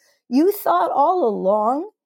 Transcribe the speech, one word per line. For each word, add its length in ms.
You 220
thought 400
all 380
along 640